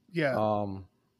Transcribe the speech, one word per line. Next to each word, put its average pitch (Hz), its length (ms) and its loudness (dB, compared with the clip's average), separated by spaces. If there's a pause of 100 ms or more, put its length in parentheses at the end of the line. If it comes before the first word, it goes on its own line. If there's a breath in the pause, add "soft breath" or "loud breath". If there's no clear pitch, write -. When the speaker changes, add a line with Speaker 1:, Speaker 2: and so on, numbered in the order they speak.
(120)
Speaker 1:
yeah. 147 240 0
Speaker 2:
um, 104 500 0 (340)